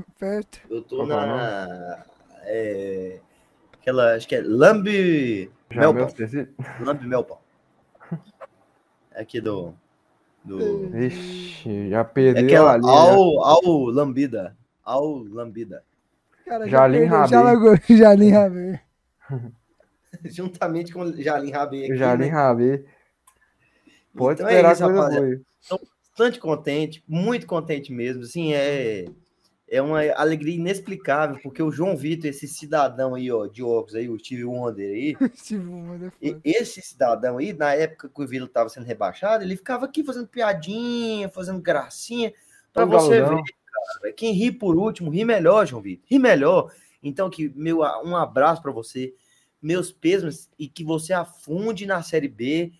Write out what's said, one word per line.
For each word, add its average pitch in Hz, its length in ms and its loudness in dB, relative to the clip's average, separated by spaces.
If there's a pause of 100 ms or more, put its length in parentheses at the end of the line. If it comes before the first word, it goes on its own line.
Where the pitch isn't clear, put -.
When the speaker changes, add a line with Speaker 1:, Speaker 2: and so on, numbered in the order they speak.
(180)
Speaker 1:
Perto? 202 400 -8 (120)
Speaker 2:
Eu 113 120 -10
tô - 140 -12
Speaker 3:
Qual 139 100 -4
que 147 60 -4
é 147 40 -2
o - 100 0
Speaker 2:
na, 95 760 -8 (400)
é, 98 760 -8 (540)
aquela, 123 420 2
acho 113 100 -10
que - 80 -6
é 117 80 0
Lambe 160 1080 2 (200)
Speaker 3:
Já 117 120 -4
Speaker 2:
Melpão. 156 120 6
Speaker 3:
meu 123 120 -2
esqueci. 113 420 -8 (320)
Speaker 2:
Lambe 131 260 -6
Melpão. 123 320 -6 (1800)
Aqui 110 280 -10
do, 92 320 -8 (680)
do 95 140 -14 (300)
Speaker 1:
Hum. 117 120 -10
Speaker 3:
Ixi, 160 920 -8
já 110 100 0
Speaker 2:
É 113 40 0
Speaker 3:
perdeu 127 400 2
Speaker 2:
aquela 147 280 8
Speaker 3:
a 120 60 6
linha. 123 120 2
Speaker 2:
Al, 170 540 8
Al 160 460 4
Lambida. 123 680 -2 (260)
Al 143 420 -4
Lambida. 110 600 -14 (600)
Speaker 1:
Cara, 220 180 -6
já 135 140 4
Speaker 3:
Jalim 135 220 8
Speaker 1:
perdeu, 165 180 4
Speaker 3:
Rabê. 143 120 6
Speaker 1:
já 240 120 8
largou, 226 340 8
<laughs> - 140 2
Jalim 208 400 10
Rabê. 185 500 2 (480)
Speaker 2:
<laughs> 117 240 -10 (720)
Juntamente 170 680 -8
com 175 200 -8
Jalim 143 380 -4
Rabê 139 340 -6
aqui, 135 120 -4
Speaker 3:
Jalim 127 300 2
Speaker 2:
né? 147 40 -2
Speaker 3:
Rabê. 139 540 2 (1300)
Pode 147 260 0
Speaker 2:
Então 196 80 -4
é 226 60 2
Speaker 3:
esperar 170 180 8
Speaker 2:
isso, 175 100 0
Speaker 3:
coisa 190 180 2
Speaker 2:
rapaziada. 143 260 0
Speaker 3:
boa 131 100 -2
aí. 135 60 -14 (260)
Speaker 2:
Tô 190 120 -6 (360)
bastante 240 220 0
contente, 156 680 -4
muito 196 380 -2
contente 156 460 -6
mesmo. 123 300 -8
Assim, 156 300 -6
é, 135 540 -2 (640)
é 127 100 0
uma 151 200 -2 (160)
alegria 156 380 -2
inexplicável, 170 880 -4
porque 139 200 -10
o 156 80 -2
João 165 260 -4
Vitor, 156 320 -6
esse 143 180 -12
cidadão 131 680 -4
aí, 127 180 -6
ó, 107 140 -2
de 104 160 -14
óculos 113 320 -4
aí, 120 160 -6
o 110 80 -8
Steve 123 260 -12
Wonder 120 480 -8
aí, 139 320 -6
Speaker 1:
<laughs> 240 100 -2
Steve 202 320 -12
Wonder, 175 540 -16
Speaker 2:
e-, 143 120 -6
Speaker 1:
foda. 156 120 -14
Speaker 2:
esse 202 380 -4
cidadão 123 560 -2
aí, 180 160 -6
na 147 180 -2
época 156 420 -4
que 147 80 -10
o 135 40 -8
Vila 123 200 -10
tava 117 220 -2
sendo 120 160 -16
rebaixado, 120 600 -4
ele 185 120 -6
ficava 254 300 -8
aqui 294 180 -6
fazendo 247 240 -10
piadinha, 220 1000 -4
fazendo 185 320 -10
gracinha, 180 720 -6 (360)
pra - 140 -8
Speaker 3:
Ô, 180 40 -8
Speaker 2:
você 151 320 4
Speaker 3:
Galdão. 147 160 0
Speaker 2:
ver, 156 60 -4 (600)
cara. - 120 -8
Quem 226 200 -4
ri 226 180 0
por 190 240 -2
último, 180 340 -4
ri 185 140 -2
melhor, 202 420 4
João 123 140 -12
Vitor, 95 260 -14
ri 269 120 2
melhor. 175 520 2 (320)
Então, 180 280 -6
que, 156 260 -8
meu, 160 220 -4 (260)
um 175 100 -6
abraço 151 460 2
pra 139 100 -8
você, 127 440 -10 (480)
meus 175 300 -4
pêsames 165 640 -4
e 151 100 -12
que - 160 -16
você 160 280 -4
afunde 185 760 -6
na 185 160 -4
Série 151 260 -4
B, 147 520 -4